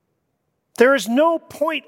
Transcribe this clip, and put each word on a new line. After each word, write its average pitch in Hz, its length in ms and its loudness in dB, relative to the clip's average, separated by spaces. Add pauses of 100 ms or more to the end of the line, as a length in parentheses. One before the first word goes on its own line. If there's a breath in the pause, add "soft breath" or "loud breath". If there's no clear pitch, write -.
(800)
There 262 160 4
is 202 120 -4
no 311 300 0
point 311 500 -8